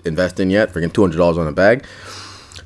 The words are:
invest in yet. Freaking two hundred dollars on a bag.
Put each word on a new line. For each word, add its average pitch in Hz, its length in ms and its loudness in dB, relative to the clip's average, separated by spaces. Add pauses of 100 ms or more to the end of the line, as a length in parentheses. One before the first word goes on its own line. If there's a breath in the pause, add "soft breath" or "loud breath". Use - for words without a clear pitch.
invest 90 340 -2
in 95 120 0
yet. 107 200 0
Freaking 85 220 -4
two 110 80 2
hundred 85 160 2
dollars 85 220 2
on 80 80 -2
a 73 40 -6
bag. 101 360 2 (800 loud breath)